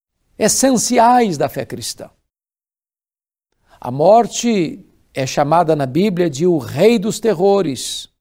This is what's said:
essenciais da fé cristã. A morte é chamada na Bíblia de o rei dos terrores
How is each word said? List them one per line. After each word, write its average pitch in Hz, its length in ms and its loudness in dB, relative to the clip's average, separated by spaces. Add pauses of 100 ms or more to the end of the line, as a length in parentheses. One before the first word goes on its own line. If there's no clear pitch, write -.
(380)
essenciais 240 1000 2
da 143 100 -2
fé 127 180 -8
cristã. - 460 -14 (1700)
A - 100 -12
morte 196 960 2 (280)
é 135 120 -4
chamada 156 520 0
na 143 80 -4
Bíblia 175 440 0
de 143 160 -4
o 175 120 2
rei 147 420 2
dos 202 220 -6
terrores 196 880 -2 (120)